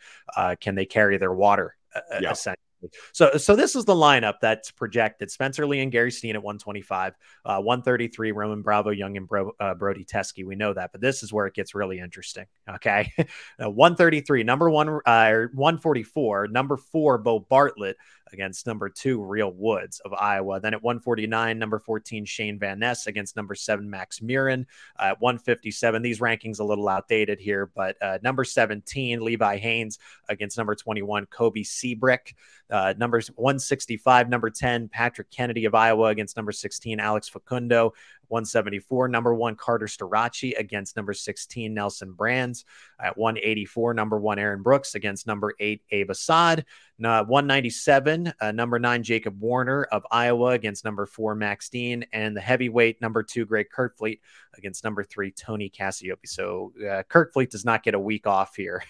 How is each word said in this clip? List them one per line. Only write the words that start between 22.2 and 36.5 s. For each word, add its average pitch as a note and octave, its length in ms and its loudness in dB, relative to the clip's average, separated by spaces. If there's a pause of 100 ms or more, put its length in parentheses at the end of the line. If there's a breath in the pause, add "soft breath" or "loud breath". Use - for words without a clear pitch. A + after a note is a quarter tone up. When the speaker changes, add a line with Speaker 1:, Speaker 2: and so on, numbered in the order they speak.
Speaker 1:
Shane G#2 360 -6
Van G2 200 -4
Ness A#2 280 -2
against G#2 280 -8
number G2+ 200 -8
seven, G#2 340 -4
Max F#2+ 320 -12
Murin. C3 440 -2 (320 loud breath)
Uh, G2 100 0
at G2 140 0
one A#2+ 160 4
fifty-seven, A2+ 640 0
these A#2 180 -2
rankings A2+ 420 -2
a - 20 -4
little G#2 240 -2
outdated G2+ 540 0
here, G2 240 -2 (100)
but, F#2+ 260 -4
uh, F#2+ 220 -4
number C3 220 0
seventeen, A#2 720 -2
Levi A2 380 0
Haynes A2+ 420 -4 (300 loud breath)
against G#2 280 -6
number G#2+ 180 -2
twenty-one, G#2 500 -6
Kobe G#2+ 380 0
Seabrick. B2 720 -2 (360 soft breath)
Uh, F#2+ 300 2
numbers A#2 360 0
one C3+ 220 2
sixty-five, B2 720 4
number A#2 220 0
ten, A#2+ 360 -2
Patrick A#2 440 -4
Kennedy A#2 340 -2
of G#2 80 2
Iowa A2+ 360 6
against G#2+ 280 -4
number G#2 160 -6